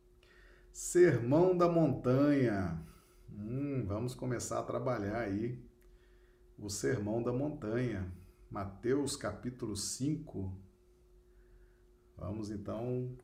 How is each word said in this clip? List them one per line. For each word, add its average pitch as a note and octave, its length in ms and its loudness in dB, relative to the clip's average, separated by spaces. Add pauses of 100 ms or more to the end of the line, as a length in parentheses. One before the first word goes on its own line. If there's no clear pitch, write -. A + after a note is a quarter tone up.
(720)
Sermão E3+ 840 6
da F3 120 6
Montanha. B2+ 1160 4 (460)
Hum, B2 560 -4
vamos A2+ 260 -4
começar A#2 460 -4
a A#2 60 -2
trabalhar A#2 560 -2
aí A2+ 440 -2 (960)
o G#2 100 -8
Sermão G#2+ 540 -2
da B2 100 -2
Montanha, A#2 800 -4 (380)
Mateus B2 640 -2
capítulo G#2+ 640 -6
cinco. B2+ 760 -6 (1600)
Vamos G2+ 340 -6
então B2 720 -6